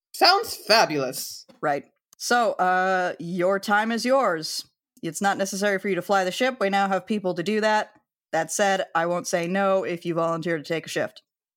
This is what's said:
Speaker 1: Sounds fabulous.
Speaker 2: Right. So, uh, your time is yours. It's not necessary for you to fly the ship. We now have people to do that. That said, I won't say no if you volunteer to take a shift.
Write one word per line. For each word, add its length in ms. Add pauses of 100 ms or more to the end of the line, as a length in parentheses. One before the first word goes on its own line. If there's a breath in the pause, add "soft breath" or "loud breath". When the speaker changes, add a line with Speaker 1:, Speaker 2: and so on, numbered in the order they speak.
(120)
Speaker 1:
Sounds 420
fabulous. 920 (160)
Speaker 2:
Right. 240 (320)
So, 340
uh, 680
your 400
time 340
is 120
yours. 640 (360)
It's 200
not 160
necessary 400
for 100
you 60
to 80
fly 220
the 60
ship. 300
We 80
now 200
have 180
people 260
to 100
do 200
that. 320 (380)
That 200
said, 320 (100)
I 120
won't 200
say 200
no 380
if 200
you 80
volunteer 460
to 40
take 220
a 60
shift. 320 (340)